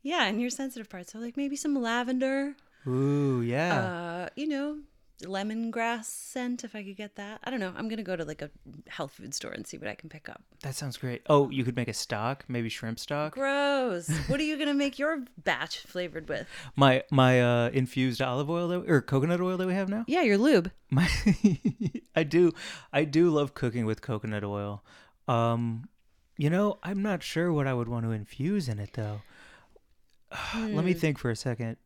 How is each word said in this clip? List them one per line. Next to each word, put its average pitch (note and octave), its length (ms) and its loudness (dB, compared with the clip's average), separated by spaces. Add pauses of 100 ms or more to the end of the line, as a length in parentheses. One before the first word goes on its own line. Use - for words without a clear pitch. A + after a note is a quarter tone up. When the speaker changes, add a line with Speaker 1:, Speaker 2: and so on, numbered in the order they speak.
Speaker 1:
Yeah, C#4+ 240 2
in G3+ 120 0
your A#3+ 120 0
sensitive B3+ 400 -8
parts. F3+ 220 -14
So, G#3+ 60 -14
like, A#3 200 -8
maybe C#4+ 180 -4
some D4 240 0
lavender. B3+ 760 0 (300)
Speaker 2:
Ooh, C#3 540 2
yeah. E3+ 880 -2
Speaker 1:
Uh, - 100 -10
you D4+ 120 -4
know, D4 300 -4 (440)
lemongrass A3+ 840 -4
scent, B3 580 -6
if A3 100 -14
I G#3+ 80 -10
could G3 140 -12
get G#3 200 -14
that. G#3 280 -12
I B3 60 -6
don't B3+ 100 -4
know. C#4 160 -4
I'm A3 140 -6
gonna A3 120 -6
go F3+ 140 -4
to, E3 80 -6
like, D3+ 160 -10
a D3+ 100 -10 (380)
health C#3 240 -8
food - 220 -14
store - 160 -8
and - 160 -10
see - 100 -14
what - 100 -10
I G#2 80 -6
can - 140 -16
pick - 220 -16
up. - 120 -18 (200)
Speaker 2:
That C3+ 120 -8
sounds C3+ 220 -6
great. B2 320 -6
Oh, C#3+ 220 6
you C3+ 120 -2
could A#2+ 140 -2
make A#2+ 120 -2
a A2+ 40 -6
stock, A#2 560 -4
maybe A#2+ 220 -2
shrimp A2+ 280 -6
stock. D3+ 360 -6
Speaker 1:
Gross. C4+ 760 0
Speaker 2:
<laughs> D3+ 200 -2
Speaker 1:
What C#4 120 0
are D#4 40 0
you D4+ 120 -2
gonna D4 160 0
make C#4 260 0
your D4 260 -2 (120)
batch D#3 440 -4
flavored D#3+ 500 -8
with? B2 160 -6 (280)
Speaker 2:
My, C3+ 360 6
my, B2+ 320 8
uh, A#2+ 280 4
infused B2+ 520 0
olive C3+ 260 -2
oil E3+ 200 -2
that, F3+ 220 -2
or D3 120 8
coconut E3 400 2
oil F#3 160 0
that F#3 80 -2
we F3+ 80 0
have F#3+ 160 -2
now? A3 180 -2
Speaker 1:
Yeah, E4+ 140 4
your G#3 160 6
lube. G#3+ 320 6 (180)
Speaker 2:
My, D#3+ 180 4 (540)
<laughs> - 560 -2
I E3 60 4
do, D#3+ 300 6 (420)
I D3 100 4
do D#3 240 6
love C#3+ 240 4
cooking A#2+ 320 -2
with G#2+ 160 0
coconut G#2+ 440 -4
oil. G2+ 380 -4 (460)
Um, A#2 580 0 (520)
you C#3+ 100 2
know, G3 340 2
I'm G3 200 -4
not G3+ 200 -2
sure E3+ 300 0
what C#3+ 140 2
I C3 80 0
would A#2+ 140 -2
want A#2 180 -2
to A2+ 60 0
infuse C3 580 -4
in G#2 80 -4
it G2+ 160 -8
though. G#2 260 -6 (1120)
<sighs> - 220 -8
Let G#3+ 300 0
me F#3 100 4
Speaker 1:
Hmm. E3+ 40 0
Speaker 2:
think D3+ 200 2
for B2 120 -2
a A2 60 -2
second. A#2 500 -4